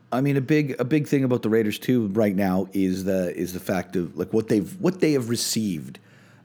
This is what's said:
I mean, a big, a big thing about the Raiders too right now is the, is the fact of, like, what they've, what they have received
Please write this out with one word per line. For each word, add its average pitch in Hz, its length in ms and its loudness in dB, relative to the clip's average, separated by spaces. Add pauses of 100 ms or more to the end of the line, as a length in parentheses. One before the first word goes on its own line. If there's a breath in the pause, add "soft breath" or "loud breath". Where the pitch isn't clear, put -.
(140)
I 123 80 0
mean, 139 160 2
a 139 40 2
big, 143 380 0
a 127 60 -2
big 147 200 2
thing 139 200 2
about 123 180 2
the 113 60 0
Raiders 107 280 2
too 123 300 0
right 104 260 2
now 92 380 2
is 95 320 0
the, 92 320 0
is 87 160 -4
the 92 80 -10
fact 92 380 -4
of, 85 200 -4
like, 90 140 -4
what 110 160 0
they've, 101 320 0
what 185 220 0
they 156 100 4
have 127 160 0
received 101 720 -4 (460 soft breath)